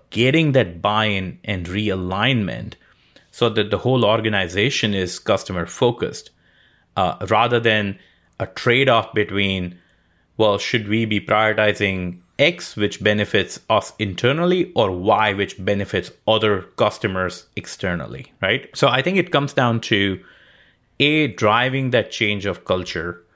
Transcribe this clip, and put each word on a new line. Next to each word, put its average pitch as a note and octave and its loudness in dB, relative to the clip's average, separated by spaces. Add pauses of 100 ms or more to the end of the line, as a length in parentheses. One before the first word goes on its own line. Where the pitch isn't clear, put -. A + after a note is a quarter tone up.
(100)
getting C#3 2
that F2 0
buy-in G#2 -2
and F#2 -4
realignment F#2+ -2 (560)
so - 0
that G#2+ -2
the G2+ 0
whole B2 2
organization G#2 0
is F#2 -4
customer F#2 -2
focused, - -2 (680)
uh, F#2 -2
rather A#2 2
than G#2+ 0 (400)
a A#2 -4
trade-off B2 2
between, G2 -2 (580)
well, G#2 4
should A2+ -4
we A2 0
be G#2+ 0
prioritizing G#2 0 (180)
X, F3 0
which G#2 -2
benefits G#2 0 (120)
us G#2+ 0
internally, D#3 0
or G#2 4
Y, G2+ 2
which G2 -4
benefits G2+ -2 (160)
other G#2+ 2 (140)
customers F#2+ -2 (100)
externally, C#2 -8
right? G#2 0
So D3+ 4
I C3 4
think F#3 0
it F3+ 0
comes C#3+ 0
down A#2+ 2
to, G2 0 (800)
A, D3+ 2
driving B2 0
that A#2 0
change G#2 -2
of F#2 -6
culture. F2 -4 (120)